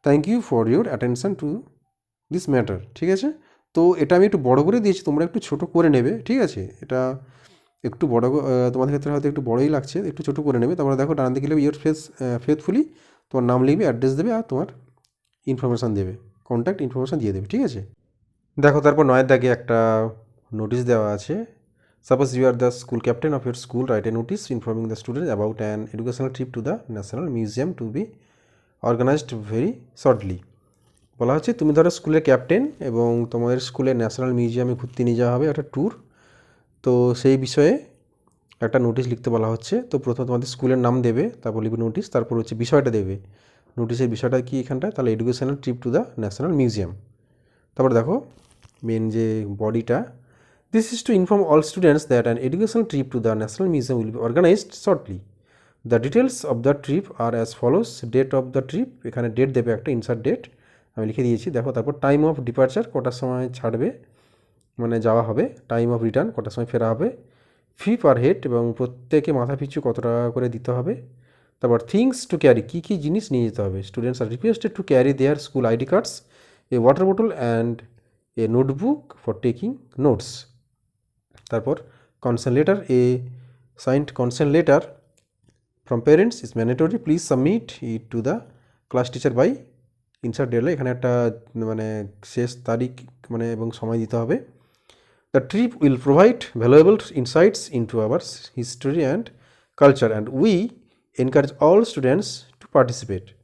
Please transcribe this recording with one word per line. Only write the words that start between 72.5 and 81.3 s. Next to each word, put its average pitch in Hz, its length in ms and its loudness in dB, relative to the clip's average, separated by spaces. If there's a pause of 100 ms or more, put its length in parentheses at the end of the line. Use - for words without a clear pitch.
কী 170 100 -8
কী 208 140 -4 (120)
জিনিস 208 260 0
নিয়ে 120 160 2
যেতে 107 140 -6
হবে। 95 160 -4 (120)
Students 123 320 -4
are 110 120 -4
requested 220 420 -2
to 190 140 -8
carry 131 300 4
their 143 160 2 (100)
school 127 240 -2
আইডি 117 220 0
cards, 196 200 0 (600)
a 127 40 0 (100)
water 143 220 6
bottle 226 220 2 (240)
and 117 200 0 (600)
a 113 80 0 (120)
notebook 143 440 0 (220)
for 113 120 -4 (120)
taking 180 260 -2 (340)
notes। - 220 2 (1200)